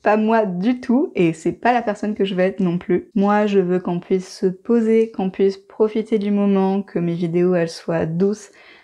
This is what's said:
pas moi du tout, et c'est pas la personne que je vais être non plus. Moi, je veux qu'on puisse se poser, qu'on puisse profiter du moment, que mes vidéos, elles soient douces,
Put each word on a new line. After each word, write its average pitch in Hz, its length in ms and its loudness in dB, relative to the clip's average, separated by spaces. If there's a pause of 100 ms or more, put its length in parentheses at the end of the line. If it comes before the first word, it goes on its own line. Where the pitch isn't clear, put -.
pas 208 160 2
moi 220 260 2
du 202 380 -2
tout, 277 320 0
et 165 180 2
c'est - 200 -4
pas 247 200 0
la 240 80 2
personne 208 340 -4
que 202 120 -2
je 196 80 -6
vais 185 140 2
être 190 120 -6
non 180 160 0
plus. 180 380 -2
Moi, 208 320 2
je 196 140 2
veux 180 200 0
qu'on 180 180 -4
puisse 185 300 -4
se - 180 -6
poser, 226 640 0
qu'on 190 200 -4
puisse 196 260 0
profiter 220 640 -2
du 202 120 -2
moment, 196 520 2
que 196 160 -6
mes 170 160 -2
vidéos, 175 400 0
elles 170 160 0
soient 170 340 -4
douces, 185 460 -2 (320)